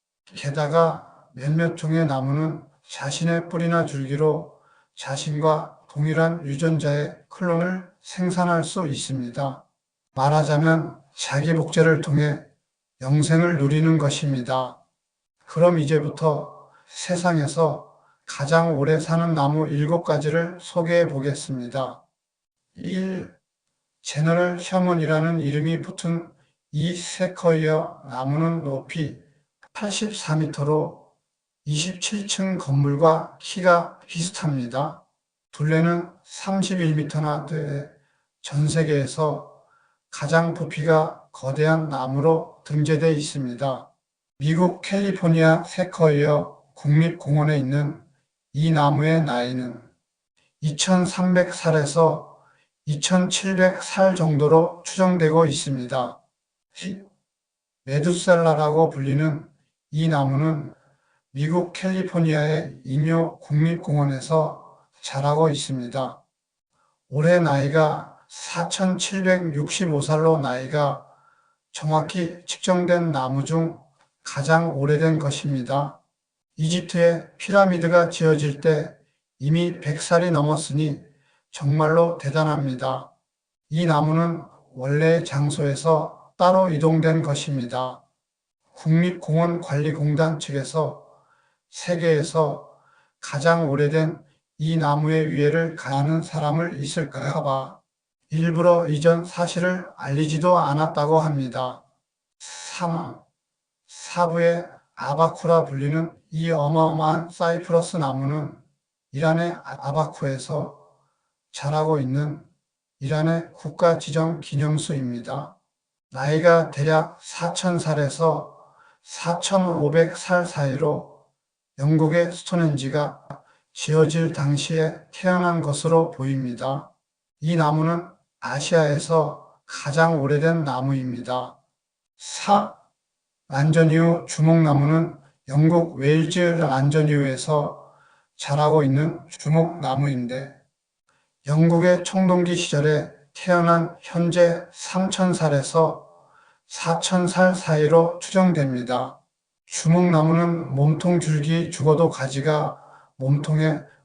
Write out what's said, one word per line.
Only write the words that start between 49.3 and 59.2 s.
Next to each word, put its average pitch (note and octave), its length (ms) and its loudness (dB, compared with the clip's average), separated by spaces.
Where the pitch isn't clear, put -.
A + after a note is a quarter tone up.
이천삼백 F3+ 920 2
살에서 D#3+ 880 0
이천칠백 F#3 960 0
살 F#3+ 340 2
정도로 D#3+ 680 2
추정되고 E3 580 2
있습니다. C3 800 -4
메두셀라라고 D#3+ 1040 2
불리는 C#3+ 580 -2